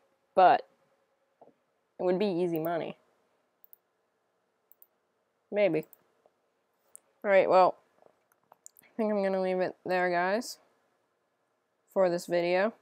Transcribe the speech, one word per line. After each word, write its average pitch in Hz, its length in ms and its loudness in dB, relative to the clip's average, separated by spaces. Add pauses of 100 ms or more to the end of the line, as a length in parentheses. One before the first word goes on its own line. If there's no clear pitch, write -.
(360)
but 180 320 4 (1300)
it - 40 -8
would 180 160 0
be 208 80 -2
easy 170 320 -2
money. 160 380 -6 (2500)
Maybe. 185 340 0 (1400)
All 214 60 -2
right, 190 200 4
well, 180 260 4 (1040)
I - 60 -20 (100)
think 214 140 -2
I'm 202 100 -4
gonna 190 200 -2
leave 185 180 -2
it 180 160 -4 (100)
there, 180 240 -2
guys, 185 480 -4 (1400)
for 190 160 2
this 175 160 -6
video. 175 560 -2